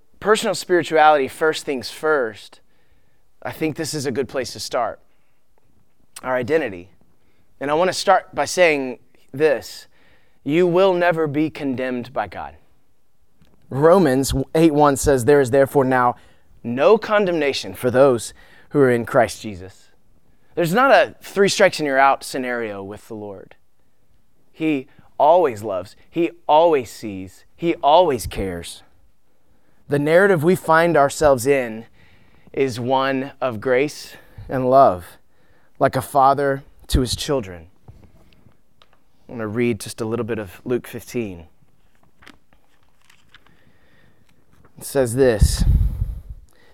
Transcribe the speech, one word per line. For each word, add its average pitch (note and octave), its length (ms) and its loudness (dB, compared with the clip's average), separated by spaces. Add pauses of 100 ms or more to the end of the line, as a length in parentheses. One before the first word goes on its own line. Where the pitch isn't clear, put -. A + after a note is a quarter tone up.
(200)
personal G#3+ 340 0
spirituality, D3+ 760 2
first D#3 360 -2
things B2+ 260 -8
first, C3 680 -4 (840)
I - 100 -10
think D#3 240 -4
this D#3+ 180 -8
is D3 100 -6
a C#3 80 -4
good B2+ 160 -4
place C3 240 -8
to A2 80 -14
start. A2+ 400 -6 (1200)
Our B2+ 140 -2
identity. B2 540 -4 (680)
And C#3 100 -6
I D3 40 0
want F3 140 0
to F3 60 -4
start - 400 0
by C3 100 -4
saying D3+ 540 0 (340)
this. C3+ 540 -2 (580)
You E3 220 0
will F#3 260 2
never F3 340 0
be D3 220 -2
condemned B2+ 640 -8
by G#2+ 140 -6
God. D2+ 300 -14 (1120)
Romans C#3 640 2 (200)
eight D#3+ 200 4
one C#3+ 220 4
says, C3 280 0
"There C#3+ 160 6
is B2+ 100 0
therefore C3+ 340 4
now B2 320 0 (460)
no C#3+ 360 2
condemnation F3 760 -2
for B2 180 -4
those B2+ 440 2 (360)
who D3 100 0
are C3 100 4
in A#2 160 -2
Christ A#2 340 0
Jesus." F#2+ 480 -16 (680)
There's E3 200 -2
not C4 160 4
a D#3 320 4
three G3 260 0
strikes F#3+ 300 2
and D3+ 80 -4
you're C3+ 120 0
out C3+ 240 4
scenario A#2+ 600 -8
with G2+ 260 -16
the A#2 60 -16
Lord. G#2 420 -16 (960)
He D#3 360 -4 (300)
always C#3+ 440 4
loves. F#2+ 340 -8 (140)
He E3 220 -2 (140)
always D3+ 440 2
sees. F#2+ 540 -14 (120)
He E3 200 -2
always D3 500 2
cares. F2+ 560 -8 (1040)
The C#3+ 100 0
narrative E3 460 2
we F3+ 120 2
find D#3+ 420 2
ourselves C#3 480 2
in A#2+ 400 -2 (640)
is C3 260 -4
one C3 600 -4
of A#2+ 200 -4
grace C3 560 -2 (320)
and B2+ 220 -2
love, A2 480 4 (600)
like C3+ 160 0
a B2+ 80 -2
father C#3 600 2 (260)
to - 120 0
his B2 140 -2
children. F#2 540 -6 (1600)
I - 40 -20
want A#2 100 -10
to A2 40 -6
read A#2 320 -2
just - 220 -12
a A#2 40 -6
little A2+ 220 -4
bit A2 140 -6
of G2 240 -14
Luke B2 240 -4
fifteen. G2 580 -10 (3250)
It - 80 -20
says B2+ 300 -2
this, B2 480 2 (1120)